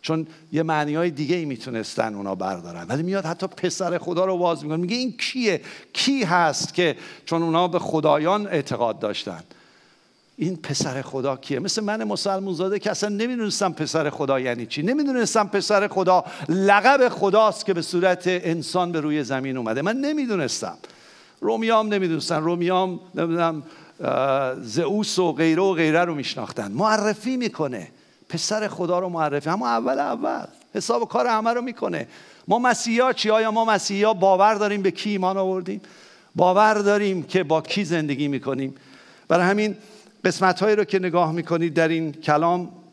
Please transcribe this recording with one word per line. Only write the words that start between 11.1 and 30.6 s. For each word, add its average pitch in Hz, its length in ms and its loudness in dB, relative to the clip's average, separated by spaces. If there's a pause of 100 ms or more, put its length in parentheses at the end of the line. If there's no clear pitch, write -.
کیه؟» 131 220 -6
مثل 196 260 -4
من 220 200 -4
مسلمون 196 500 -4
زاده 190 240 -2
که 208 120 -2
اصلاً 208 180 -4
نمی‌دونستم 208 640 -2
پسر 156 380 -2
خدا 135 300 0
یعنی 120 260 -4
چی. 147 160 -6
نمی‌دونستم 247 680 0
پسر 202 400 2
خدا 185 360 4 (240)
لقب 202 600 6
خداست 202 580 2
که 190 80 2
به 170 80 -2
صورت 180 440 2
انسان 175 680 -2
به 160 80 -2
روی 151 240 -2
زمین 131 320 -4
اومده. 120 260 -2
من 214 140 0
نمی‌دونستم. 233 840 -4 (640)
رومیام 220 540 0
نمی‌دونستن. 160 480 0
رومیام، 175 580 0 (140)
نمی‌دونم، 165 480 0 (420)
اه، 131 580 0
زئوس 170 560 -2
و 175 140 2
غیره 160 300 2
و 190 120 2
غیره 160 300 4
رو 175 100 -2
می‌شناختن. 117 580 -6
معرفی 214 640 0
می‌کنه. 139 520 -4 (400)
پسر 214 400 -2
خدا 175 300 -2
رو 185 100 -2
معرفی. 151 420 -2
اما 226 180 0
اول 247 300 0
اول 277 460 -4 (300)